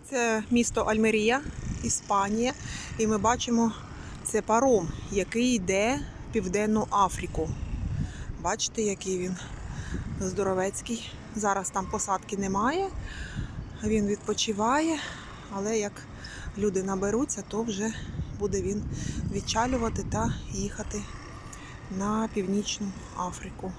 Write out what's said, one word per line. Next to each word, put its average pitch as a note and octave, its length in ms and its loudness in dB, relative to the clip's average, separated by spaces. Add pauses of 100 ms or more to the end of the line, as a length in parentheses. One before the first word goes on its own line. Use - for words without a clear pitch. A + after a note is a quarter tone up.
(120)
Це A#3 400 4
місто A#3+ 300 4
Альмерія, A3 600 4 (420)
Іспанія. G#3+ 720 2 (440)
І A3 100 4
ми G#3+ 100 4
бачимо, A#3 540 4 (520)
це - 180 0
паром, A3 480 6 (220)
який A#3 440 4
йде G3 440 4 (300)
в - 40 -8
Південну G#3+ 560 2
Африку. F3+ 600 2 (920)
Бачите, G#3+ 400 0
який G3 360 0
він F3+ 200 -2 (840)
здоровецький. F#3+ 920 0 (240)
Зараз G3 340 2
там F#3+ 160 -2
посадки G3 520 -2
немає, G#3+ 500 2 (960)
він G#3+ 240 4
відпочиває. A3+ 920 2 (520)
Але G#3+ 280 0
як G3+ 140 -2 (640)
люди F#3+ 260 2
наберуться, G3+ 640 0
то G#3+ 160 -2
вже A3 300 -2 (460)
буде G3 220 0
він G3+ 220 -2 (500)
відчалювати A3+ 760 0
та A3 220 2 (180)
їхати G3+ 500 -4 (960)
на G#3+ 360 0
Північну G3+ 540 0 (300)
Африку. F#3 600 -6